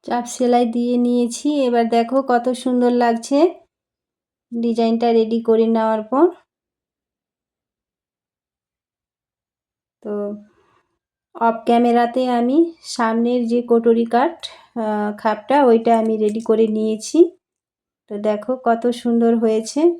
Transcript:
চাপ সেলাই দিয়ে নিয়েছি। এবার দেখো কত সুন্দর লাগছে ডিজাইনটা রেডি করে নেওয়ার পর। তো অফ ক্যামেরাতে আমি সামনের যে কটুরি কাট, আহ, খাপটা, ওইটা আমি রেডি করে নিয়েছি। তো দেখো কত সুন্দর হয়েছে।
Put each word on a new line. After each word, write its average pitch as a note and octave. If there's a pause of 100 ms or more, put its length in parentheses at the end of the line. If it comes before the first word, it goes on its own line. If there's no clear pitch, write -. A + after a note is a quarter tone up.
চাপ A#3+
সেলাই B3
দিয়ে A#3+
নিয়েছি। A#3+ (140)
এবার A#3+
দেখো A#3
কত A#3+ (100)
সুন্দর B3
লাগছে A#3+ (1120)
ডিজাইনটা A#3
রেডি A3+
করে A3+
নেওয়ার A3
পর। C#4 (3750)
তো G#3 (1200)
অফ A#3
ক্যামেরাতে A#3 (100)
আমি B3 (300)
সামনের A#3
যে A#3+
কটুরি A#3
কাট, B3+ (400)
আহ, G#3+
খাপটা, G#3+
ওইটা A#3
আমি A3
রেডি G#3+
করে A3+
নিয়েছি। A3 (920)
তো -
দেখো G#3 (120)
কত A#3 (120)
সুন্দর A#3
হয়েছে। A3 (180)